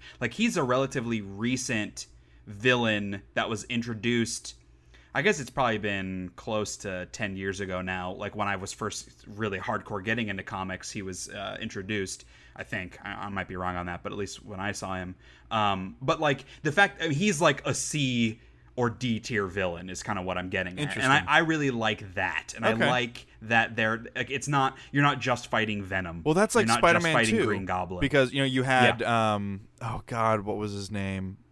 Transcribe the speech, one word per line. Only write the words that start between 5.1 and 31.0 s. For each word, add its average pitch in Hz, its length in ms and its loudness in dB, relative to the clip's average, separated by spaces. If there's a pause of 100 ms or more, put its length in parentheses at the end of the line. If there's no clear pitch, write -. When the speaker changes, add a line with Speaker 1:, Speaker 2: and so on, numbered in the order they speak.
Speaker 1:
I 139 80 0
guess 170 200 2
it's 117 80 -10
probably 117 300 0
been 95 580 -4
close 107 400 -4
to 92 300 -8
ten 98 280 -6
years 95 240 -4
ago 92 220 -4
now, 92 320 -4
like, 101 240 -8
when 101 100 0
I 98 80 0
was 92 160 -6
first - 380 -8 (180)
really 104 320 -4
hardcore 104 420 -4
getting 113 280 0
into 95 140 -4
comics, 95 480 -6
he 107 100 -8
was, 92 260 -8
uh, 101 320 -10
introduced. 104 640 -6 (320)
I - 80 -10
think. 92 400 -8
I, 101 220 -8
I 101 40 -8
might 98 180 -4
be 92 80 -8
wrong 90 200 -2
on 87 120 -4
that, 87 160 -6
but 101 80 -6
at 101 60 -8
least - 280 -8
when 98 140 -10
I 101 120 -2
saw 95 240 -6
him. 92 200 -6 (360)
Um, 98 500 2
but, 151 180 0
like, 147 260 0 (180)
the 156 80 0
fact, 196 300 4
I 165 80 -2
mean, 139 80 0
he's, 180 240 2
like, 147 260 4
a 131 60 2
C 120 680 0 (380)
or 120 120 4
D 113 320 -2
tier 104 260 0
villain 90 420 -2
is 90 140 -8
kinda 95 180 -4
what 90 160 -2
I'm 90 120 -4
getting 92 300 -2
at. - 180 -2
And 127 60 -2
I, 135 160 6
Speaker 2:
Interesting. 87 100 -4
Speaker 1:
I 151 100 6
really 156 320 2
like 107 440 -2
that. 90 420 -2
And 113 80 -2
I 110 80 4
Speaker 2:
Okay. 117 160 2
Speaker 1:
like 123 360 -2 (180)
that 113 340 4
they're, 113 260 2 (120)
like, 120 140 -4
it's 135 200 -6
not, 135 280 2 (140)
you're 143 120 4
not 135 180 4
just 123 280 0
fighting 110 320 0
Venom. 92 440 -4
Speaker 2:
Well, 156 80 4
that's 208 220 4
Speaker 1:
You're 226 80 6
Speaker 2:
like 226 40 2
Speaker 1:
not 113 140 6
just - 0 -
Speaker 2:
Spider-Man 170 320 6
Speaker 1:
fighting 113 240 4
Speaker 2:
two, 165 80 4
Speaker 1:
Green 98 200 0
Goblin. 90 360 -2
Speaker 2:
because, 135 320 6
you 139 60 0
know, 135 60 4
you 131 180 2
had, 127 360 6
Speaker 1:
Yeah. 113 360 4
Speaker 2:
um, 101 260 -4 (200)
oh 113 260 -6
God, 113 340 2
what 101 160 -2
was 104 160 -2
his 101 180 -6
name? 95 460 -4 (140)